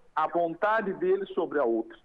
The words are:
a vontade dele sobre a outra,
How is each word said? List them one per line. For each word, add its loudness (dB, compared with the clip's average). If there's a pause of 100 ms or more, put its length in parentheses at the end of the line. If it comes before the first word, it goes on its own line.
(140)
a 0
vontade 0
dele 0
sobre -2
a 4
outra, 0